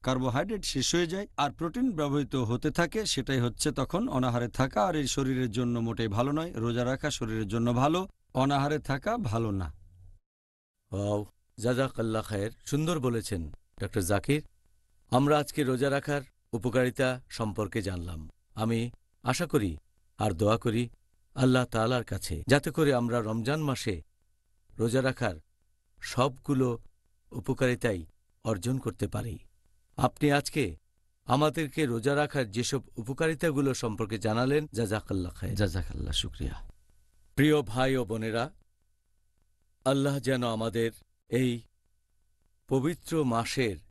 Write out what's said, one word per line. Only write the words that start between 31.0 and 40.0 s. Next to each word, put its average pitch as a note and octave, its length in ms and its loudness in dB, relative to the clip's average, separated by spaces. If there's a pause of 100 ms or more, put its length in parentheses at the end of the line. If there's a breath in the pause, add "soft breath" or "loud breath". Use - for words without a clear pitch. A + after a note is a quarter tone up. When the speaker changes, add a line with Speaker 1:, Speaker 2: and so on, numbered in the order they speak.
Speaker 2:
আমাদেরকে D3 580 2
রোজা A#2+ 300 2
রাখার C#3+ 360 0
যেসব A#2+ 300 0 (160)
উপকারিতাগুলো C#3 760 0
সম্পর্কে A2 520 -4
জানালেন, B2+ 380 2 (100)
জাযাকাল্লাহ G2 600 -2
খায়ের। F#2+ 280 -6
Speaker 1:
জাযাকাল্লাহ, F2 520 -2
শুকরিয়া। - 420 -4 (840)
Speaker 2:
প্রিয় D3+ 260 6
ভাই B2+ 340 0
ও B2+ 80 0
বোনেরা, A2 400 -2 (1400)
আল্লাহ C#3 340 4